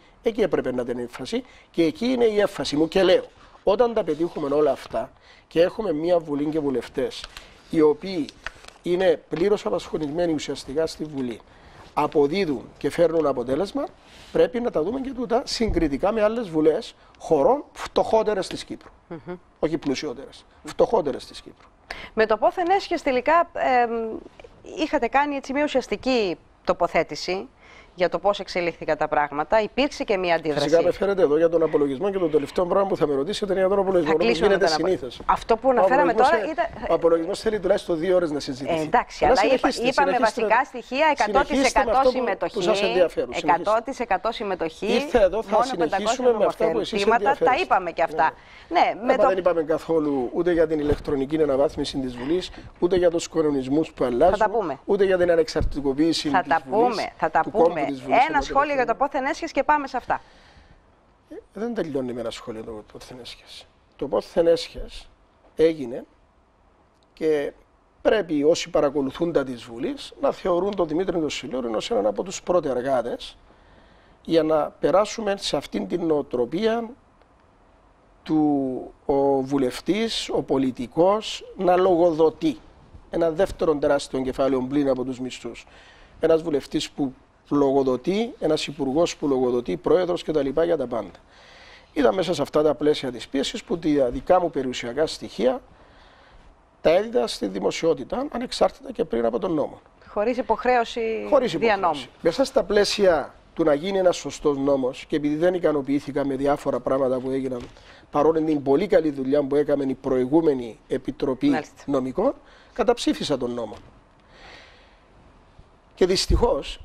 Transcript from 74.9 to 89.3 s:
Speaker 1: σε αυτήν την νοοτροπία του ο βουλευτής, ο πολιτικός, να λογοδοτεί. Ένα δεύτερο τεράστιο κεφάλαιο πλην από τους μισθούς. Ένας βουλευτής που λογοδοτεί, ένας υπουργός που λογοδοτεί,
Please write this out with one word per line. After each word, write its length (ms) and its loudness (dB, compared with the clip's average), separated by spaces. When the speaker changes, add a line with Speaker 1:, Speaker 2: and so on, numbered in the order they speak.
Speaker 1:
σε 180 -4
αυτήν 320 -6
την 180 -4
νοοτροπία 840 -2
του 720 0
ο 340 2
βουλευτής, 920 -2
ο 100 0
πολιτικός, 1040 0
να 200 2
λογοδοτεί. 800 2
Ένα 200 0
δεύτερο 440 0
τεράστιο 480 0
κεφάλαιο 400 0
πλην 260 0
από 160 0
τους 160 -8
μισθούς. 460 -12
Ένας 220 2
βουλευτής 480 -4
που 240 -4
λογοδοτεί, 920 0
ένας 280 -2
υπουργός 500 -2
που 120 -4
λογοδοτεί, 480 0